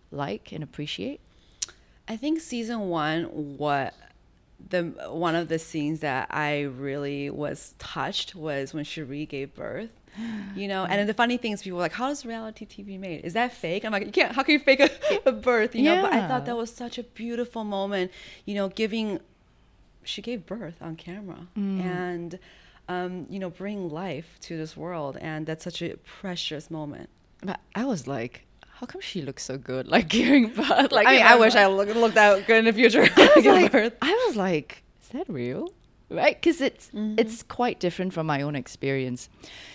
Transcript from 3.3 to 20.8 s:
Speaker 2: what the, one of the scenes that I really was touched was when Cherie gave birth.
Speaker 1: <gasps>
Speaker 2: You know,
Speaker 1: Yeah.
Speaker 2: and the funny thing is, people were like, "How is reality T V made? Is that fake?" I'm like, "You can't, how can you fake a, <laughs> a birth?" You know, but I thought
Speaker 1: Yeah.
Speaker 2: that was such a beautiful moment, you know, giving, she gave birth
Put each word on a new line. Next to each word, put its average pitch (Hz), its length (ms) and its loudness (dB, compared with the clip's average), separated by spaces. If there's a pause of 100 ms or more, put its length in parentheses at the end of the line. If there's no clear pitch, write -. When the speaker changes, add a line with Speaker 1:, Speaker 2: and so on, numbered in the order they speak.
Speaker 2:
what 143 360 -2 (760)
the, 180 120 0 (280)
one 165 260 -2
of 170 120 -2
the 160 120 -2
scenes 156 400 -4
that 135 300 -4
I 147 320 -2
really 139 680 -6
was 147 480 -8
touched - 560 -8
was 143 400 -6
when 151 100 -6
Cherie 147 420 -10
gave 139 280 -10
birth. - 360 -10 (260)
Speaker 1:
<gasps> 208 400 -10
Speaker 2:
You 196 100 -6
know, 190 180 -4
Speaker 1:
Yeah. - 100 -2
Speaker 2:
and 202 140 0
the 214 60 -4
funny 240 220 0
thing 226 160 -4
is, 202 100 -8
people 185 140 -8
were 175 80 -2
like, 160 80 -4
"How 254 180 -6
is 277 160 -10
reality 226 380 -12
T 202 180 -20
V 196 160 -14
made? 185 260 -10
Is 170 100 -8
that 247 180 0
fake?" 180 320 -6
I'm 220 80 -4
like, 202 120 -2
"You 208 60 -10
can't, 349 240 2
how 269 80 0
can 302 120 4
you 294 40 2
fake 269 220 4
a, 339 100 6 (180)
<laughs> - 180 0
a 262 40 6
birth?" 233 460 0
You 254 80 4
know, 349 180 4
but 392 100 0
I 214 140 0
thought 247 160 -2
Speaker 1:
Yeah. 143 60 -10
Speaker 2:
that 240 80 -6
was 233 180 -6
such 240 240 -12
a 240 60 -10
beautiful 233 580 -8
moment, 196 480 -4 (340)
you 208 120 -8
know, 196 120 -2
giving, 214 520 -4 (840)
she - 180 -12
gave 226 240 -10
birth 180 360 -12